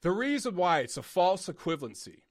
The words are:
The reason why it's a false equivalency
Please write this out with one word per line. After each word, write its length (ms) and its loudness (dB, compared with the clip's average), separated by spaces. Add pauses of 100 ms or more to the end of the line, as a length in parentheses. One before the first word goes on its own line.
The 120 2
reason 420 0
why 240 4
it's 180 -4
a 60 -8
false 460 2
equivalency 800 -6